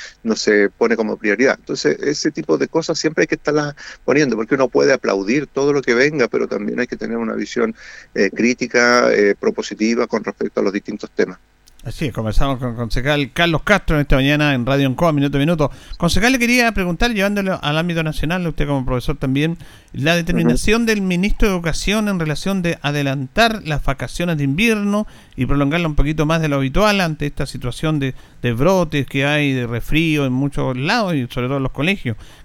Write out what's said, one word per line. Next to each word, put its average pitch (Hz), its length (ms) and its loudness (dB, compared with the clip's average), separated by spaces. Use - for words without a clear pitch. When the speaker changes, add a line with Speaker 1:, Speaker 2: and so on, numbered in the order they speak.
Speaker 1:
no 110 140 -2
se 104 340 4
pone 113 280 0
como 107 180 -2
prioridad. 107 420 2
Entonces, 143 440 -2
ese 147 300 -2
tipo 156 260 -2
de - 100 -2
cosas 160 320 -4
siempre 160 220 -2
hay 160 60 2
que 160 80 -4
estarlas 147 400 -2
poniendo, 135 320 2
porque 113 200 -2
uno 131 120 2
puede 139 240 2
aplaudir 110 560 0
todo 143 240 0
lo 143 100 0
que 123 120 0
venga, 135 340 2
pero 117 220 -2
también 117 320 -4
hay 123 60 -2
que 120 100 -8
tener 113 180 -6
una 113 180 -4
visión, 113 400 -4
eh, 101 160 2
crítica, 120 840 2
eh, 101 260 4
propositiva 110 680 -2
con 110 160 -4
respecto 110 380 -6
a 107 40 0
los 98 100 0
distintos 104 380 -8
temas. 95 280 -6
Speaker 2:
Así 123 220 -6
es, 143 80 -6
conversamos 123 460 0
con 127 100 -6
el 113 60 -8
concejal 127 580 -2
Carlos 170 300 0
Castro - 320 2
en 147 80 2
esta 139 120 4
mañana 147 380 2
en 120 140 -2
Radio 139 180 2
Ancoa, 143 280 2
Minuto 143 240 0
a - 20 2
Minuto. 151 320 2
Concejal, 190 340 2
le 269 60 2
quería 240 360 2
preguntar, 196 380 0
llevándolo 196 480 0
al 147 160 -2
ámbito 165 280 0
nacional, 160 420 -2
usted 151 220 -2
como 139 180 0
profesor 127 320 -2
también, 147 400 0
la 156 240 0
determinación 214 680 2
Speaker 1:
Ujú. 226 60 2
Speaker 2:
del 208 120 0
ministro 190 460 2
de 190 80 2
Educación 180 520 -2
en 190 120 -2
relación 170 420 -2
de 170 220 -2
adelantar 143 840 0
las 147 180 -2
vacaciones 156 540 -2
de 143 60 -2
invierno 202 640 0
y 147 120 -2
prolongarla 143 400 2
un 147 80 -4
poquito 147 320 2
más 165 160 2
de 151 60 0
lo 139 80 0
habitual 185 440 2
ante 156 240 -2
esta 139 220 -4
situación 143 520 -4
de, 131 140 -2
de 120 100 0
brotes 156 540 2
que 139 180 0
hay, 147 260 2
de 127 140 -2
resfrío 143 640 0
en 127 60 0
muchos 135 440 -2
lados 185 380 0
y 123 160 -2
sobre 123 160 -4
todo 139 100 -2
en 135 60 -2
los 127 80 -4
colegios. 147 440 -2